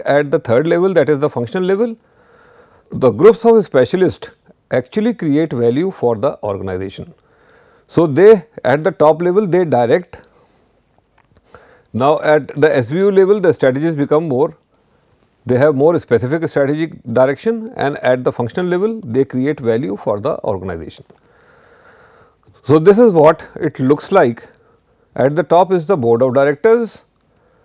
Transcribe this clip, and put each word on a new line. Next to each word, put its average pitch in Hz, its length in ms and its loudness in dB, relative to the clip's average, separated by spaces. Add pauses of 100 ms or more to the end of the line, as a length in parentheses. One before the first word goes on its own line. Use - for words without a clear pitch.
at 143 260 0
the 156 80 0
third 123 280 0
level, 175 280 0
that 151 140 2
is 147 100 0
the 143 120 -2
functional 127 340 -6
level, 220 320 -2 (960)
the 127 200 2
groups 160 340 2
of 226 200 4
specialists 143 680 -2 (400)
actually 208 420 -4
create 156 400 -2
value 127 380 -2
for 120 260 -2
the 127 260 -6
organization. 95 720 -8 (760)
So, 170 180 0
they 180 400 4 (180)
at 143 200 0
the 185 80 0
top 156 280 2
level, 180 260 0
they 175 180 0
direct. 135 540 -2 (1700)
Now, 143 280 0
at 151 280 0 (100)
the 147 160 2
S 123 140 0
B 151 80 -4
U 196 140 2
level, 196 280 2
the 180 140 2
strategies 147 420 -2
become 147 340 -2
more, 123 280 -2 (880)
they 123 140 0
have 147 160 2
more 151 260 2
specific 131 480 -2
strategic 151 540 -4
direction, 139 760 -2
and 143 220 -4
at 127 260 -2
the 127 80 -2
functional 120 320 -6
level, 202 400 -4
they 127 220 -2
create 139 340 -4
value 127 360 -4
for 107 240 -6
the 139 220 -6
organization. 90 640 -8 (1600)
So, 147 160 2
this 190 180 4
is 233 160 6
what 160 340 4 (100)
it - 220 -6
looks 147 320 0
like. 143 380 0 (640)
At 139 220 0
the 175 60 -2
top 175 280 2
is 175 140 -2
the 180 140 -2
board 117 240 2
of 131 100 0
directors, 170 720 0 (600)